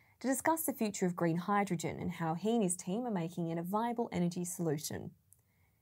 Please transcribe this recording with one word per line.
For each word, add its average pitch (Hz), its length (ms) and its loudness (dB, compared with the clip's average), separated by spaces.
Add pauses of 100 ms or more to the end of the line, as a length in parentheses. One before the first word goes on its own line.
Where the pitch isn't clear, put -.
(220)
to 233 60 -2
discuss 311 360 2
the 269 100 0
future 208 320 0
of 175 100 2
green 170 220 2
hydrogen 180 640 0
and 180 140 -2
how 165 200 0
he 202 220 0
and 233 80 4
his 175 120 2
team 220 300 -4
are 240 60 -2
making 170 400 -2
it 170 80 0
a - 20 0
viable 233 500 0
energy 175 320 2
solution. 156 680 -2 (720)